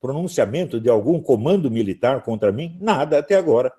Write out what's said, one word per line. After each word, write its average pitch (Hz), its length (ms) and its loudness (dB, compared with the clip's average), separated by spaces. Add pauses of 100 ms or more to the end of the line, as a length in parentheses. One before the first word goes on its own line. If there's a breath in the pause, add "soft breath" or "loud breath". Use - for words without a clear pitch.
pronunciamento 139 800 -4
de 113 80 0
algum 120 320 2
comando 139 500 2
militar 113 520 -2
contra 107 280 0
mim? 165 300 -8
Nada 151 380 0
até 175 160 0
agora. 131 440 2